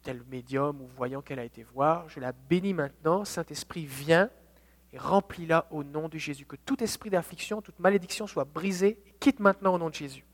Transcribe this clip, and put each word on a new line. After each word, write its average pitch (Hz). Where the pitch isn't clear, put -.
tel 123
médium 135
ou 127
voyant 127
qu'elle 139
a 120
été 117
voir. 151
Je 147
la 127
bénis 185
maintenant, 160
Saint-Esprit, -
viens 147
et 135
remplis-la 165
au 151
nom 151
de 160
Jésus. 139
Que 143
tout -
esprit -
d'affliction, 190
toute -
malédiction 190
soit 143
brisée 190
et -
quitte -
maintenant 196
au 175
nom 165
de 156
Jésus. 135